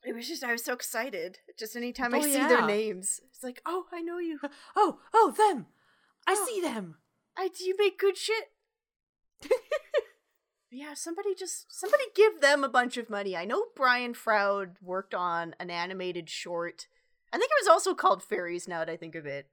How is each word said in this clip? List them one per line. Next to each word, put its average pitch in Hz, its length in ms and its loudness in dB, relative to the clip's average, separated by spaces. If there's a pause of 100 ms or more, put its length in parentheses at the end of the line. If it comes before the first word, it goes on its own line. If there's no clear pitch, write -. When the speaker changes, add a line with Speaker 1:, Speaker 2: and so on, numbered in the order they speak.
Speaker 1:
It 247 100 -6
was 240 140 -10
just, 285 160 -8
I 240 80 -2
was 233 120 -4
so 269 80 -2
excited. 214 640 -6 (200)
Just 214 180 -10
anytime 240 380 -4
I 277 40 4
Speaker 2:
Oh, 302 40 2
Speaker 1:
see 294 120 2
their 262 260 6
Speaker 2:
yeah. 170 60 2
Speaker 1:
names, 208 640 -2
it's - 140 -20
like, 247 240 -10
"Oh, 349 260 -4
I 349 100 -8
know 339 160 -6
you." 330 200 -6 (180)
Speaker 2:
<laughs> - 200 -8
"Oh, 392 240 2 (120)
oh, 403 240 6
them! 359 300 4 (640)
I 381 100 4
Speaker 1:
"Oh, 403 80 0
Speaker 2:
see 440 140 -2
them!" 220 380 -6 (380)
Speaker 1:
I, 370 220 -4
you 370 200 -2
make 403 200 4
good 381 180 4
shit." 440 340 -4 (920)
Speaker 2:
<laughs> 285 80 -2 (1200)
Speaker 1:
Yeah, 285 240 -12
somebody 370 420 -6
just, - 360 -12
somebody 539 300 -2 (140)
give 415 240 6
them 277 240 6
a 269 40 0
bunch 247 280 2
of 233 120 -8
money. 202 280 -4
I 170 80 -6
know 240 220 -2 (100)
Brian 247 360 2
Froud 202 680 0
worked 185 320 -6
on 170 460 -2
an 180 100 -8
animated 175 580 -6
short. 170 600 -8 (440)
I 254 60 -2
think 466 100 2
it 587 160 4
was - 40 2
also 370 260 6
called 202 300 2
Fairies, 175 420 -4
now 175 140 -4
that 165 100 -4
I 165 60 -6
think 165 180 -14
of 160 100 -10
it. 139 280 -8